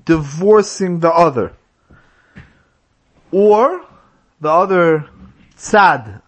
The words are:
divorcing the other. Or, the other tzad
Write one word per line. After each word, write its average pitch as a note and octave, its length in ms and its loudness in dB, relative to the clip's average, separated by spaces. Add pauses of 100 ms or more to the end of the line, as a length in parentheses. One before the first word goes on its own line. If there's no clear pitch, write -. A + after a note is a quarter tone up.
divorcing F3 960 -2
the E3 120 0
other. D3 400 0 (1800)
Or, G#3+ 520 0 (560)
the D3+ 100 -4
other E3+ 600 0 (460)
tzad C#3 720 0